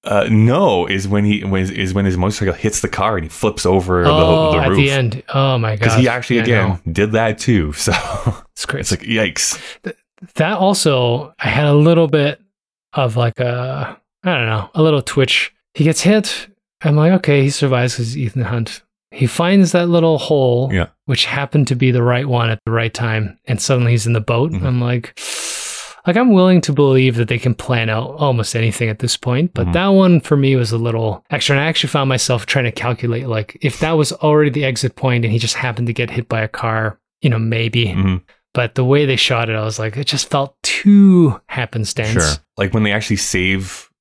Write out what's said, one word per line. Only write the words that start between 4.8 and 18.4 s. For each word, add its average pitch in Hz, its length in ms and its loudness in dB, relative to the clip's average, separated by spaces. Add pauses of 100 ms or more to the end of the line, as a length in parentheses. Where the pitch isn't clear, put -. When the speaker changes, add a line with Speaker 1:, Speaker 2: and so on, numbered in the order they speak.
Speaker 2:
end. 127 340 -2 (100)
Oh 135 240 0
my 110 180 -2
Speaker 1:
'Cause 113 180 0
Speaker 2:
God. 117 60 4
Speaker 1:
he 127 80 4
actually, 120 300 -2
Speaker 2:
Yeah, 113 40 2
I 113 40 -2
Speaker 1:
again, 104 240 2
Speaker 2:
know. 92 100 -4 (140)
Speaker 1:
did 104 180 0
that 110 280 0
too. 85 340 0
<laughs> - 20 -10
So - 160 -2 (600)
Speaker 2:
It's - 120 -10
crazy. - 160 -8
Speaker 1:
it's 98 100 -4
like, 92 100 -4
yikes. 110 580 -4 (240)
Speaker 2:
Th-, - 120 -10 (400)
that 180 240 0
also, 139 840 0
I 113 80 -2
had 131 160 0
a 143 80 4
little 160 340 6
bit 147 320 0 (540)
of, 123 240 -2
like, 120 240 0
a, 123 560 -6 (260)
I 180 100 0
don't 123 120 0
know, 107 300 -4
a 156 60 2
little 156 200 4
twitch. - 500 0 (220)
He 156 100 0
gets 156 180 2
hit. 208 460 0 (360)
I'm 147 120 2
like, 156 180 4
"Okay, 143 300 2
he 139 60 2
survives 127 480 0
'cause 117 160 -4
he's 143 40 -10
Ethan 123 260 -4